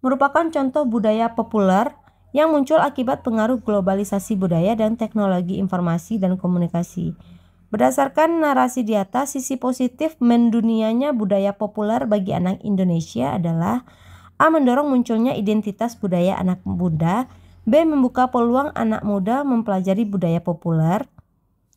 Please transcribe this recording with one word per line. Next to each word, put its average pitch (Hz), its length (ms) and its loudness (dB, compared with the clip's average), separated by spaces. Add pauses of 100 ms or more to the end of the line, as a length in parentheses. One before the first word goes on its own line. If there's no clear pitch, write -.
merupakan 277 480 2
contoh 277 400 -2
budaya 226 480 0
populer 214 560 0 (360)
yang 311 240 2
muncul 294 240 2
akibat 254 480 -2
pengaruh 226 400 0
globalisasi 196 720 -2
budaya 185 400 0
dan 220 160 0
teknologi 196 640 -2
informasi 180 640 -2
dan 185 160 0
komunikasi. 175 800 -4 (560)
Berdasarkan 269 640 2
narasi 254 480 0
di 220 80 -2
atas, 226 400 -2
sisi 262 240 -6
positif 254 640 -2
mendunianya 233 880 2
budaya 202 480 0
populer 214 480 -4
bagi 208 280 -2
anak 180 280 -2
Indonesia 190 720 -2
adalah 170 480 -2 (560)
A, 285 160 4
mendorong 277 400 2
munculnya 240 400 0
identitas 214 640 -4
budaya 180 400 0
anak 185 320 -2
muda, 175 560 0 (400)
B, 269 160 4
membuka 254 480 2
peluang 254 480 0
anak 220 240 -2
muda 208 400 -2
mempelajari 214 640 0
budaya 180 320 0
populer, 170 720 0 (680)